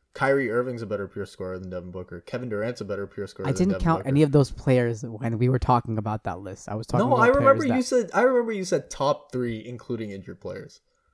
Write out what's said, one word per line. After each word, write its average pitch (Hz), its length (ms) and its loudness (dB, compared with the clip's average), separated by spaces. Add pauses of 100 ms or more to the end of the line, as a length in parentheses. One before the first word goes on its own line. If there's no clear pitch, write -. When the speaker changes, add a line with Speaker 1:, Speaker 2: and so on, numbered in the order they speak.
(160)
Speaker 1:
Kyrie 135 340 2
Irving's 120 320 -2
a 110 60 -8
better 98 200 -4
pure 98 200 -8
scorer 92 320 -10
than 92 100 -10
Devin 90 220 -10
Booker. 87 300 -12
Kevin 127 280 -8
Durant's 110 320 -4
a 104 40 -8
better 98 200 -6
pure 98 220 -10
scorer - 200 -8
Speaker 2:
I 135 40 0
Speaker 1:
than 123 80 -2
Speaker 2:
didn't 185 140 2
Speaker 1:
Devin - 100 -2
Speaker 2:
count 165 160 2
Speaker 1:
Booker. 135 100 -6
Speaker 2:
any 143 140 6
of 143 80 4
those 139 180 6
players 120 540 0
when 117 340 -4
we 120 100 2
were 127 120 2
talking 117 400 2
about 107 240 -4
that 92 160 -6
list. 98 280 -14
I 104 60 -6
was - 140 -6
talking 226 200 2
Speaker 1:
No, 262 80 4
Speaker 2:
about 226 80 6
Speaker 1:
I 233 40 8
remember 277 400 6
Speaker 2:
players 247 240 0
Speaker 1:
you 254 80 4
Speaker 2:
that 190 100 -2
Speaker 1:
said, 185 100 2
I 233 40 4
remember 240 280 4
you 190 140 -4
said 165 240 -2
top - 420 -2
three, 117 320 -4
including 117 460 -8
injured 98 320 -12
players. 104 400 -12 (320)